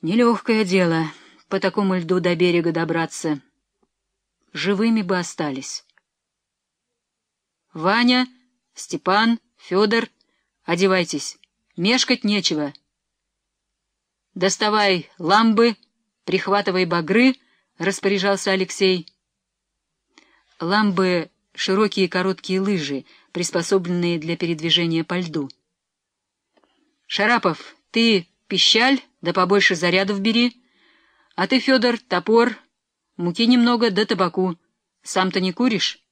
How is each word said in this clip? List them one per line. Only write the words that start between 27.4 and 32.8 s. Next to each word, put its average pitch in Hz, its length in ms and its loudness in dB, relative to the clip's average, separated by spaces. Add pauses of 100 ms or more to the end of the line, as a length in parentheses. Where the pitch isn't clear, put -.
ты 226 360 2 (200)
пищаль, 247 540 2 (200)
да 170 120 -4
побольше 190 420 2
зарядов 190 440 0
бери. 233 420 0 (760)
А 190 120 -2
ты, 262 120 2
Федор, 240 400 2
топор, 220 580 0 (580)